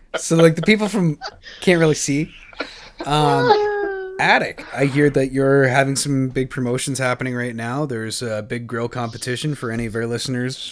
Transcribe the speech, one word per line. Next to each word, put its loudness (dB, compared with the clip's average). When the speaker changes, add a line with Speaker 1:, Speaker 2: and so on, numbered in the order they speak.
Speaker 1:
So, -2
like, 6
the -6
people 2
from, 0
can't 4
really 4
see. -2
Um, 2
Speaker 2:
<laughs> -4
Speaker 1:
Attic, 0
I 2
hear 4
that 0
you're 4
having 2
some 0
big -4
promotions -4
happening -2
right -4
now. -4
There's -6
a -4
big -8
grill -4
competition -6
for -6
any -4
of -6
our -2
listeners -4